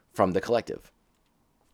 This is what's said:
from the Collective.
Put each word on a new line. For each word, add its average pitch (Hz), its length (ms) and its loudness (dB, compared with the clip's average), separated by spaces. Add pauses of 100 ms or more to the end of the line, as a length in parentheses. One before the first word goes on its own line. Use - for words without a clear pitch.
(120)
from 92 200 2
the 92 80 0
Collective. - 520 -4 (800)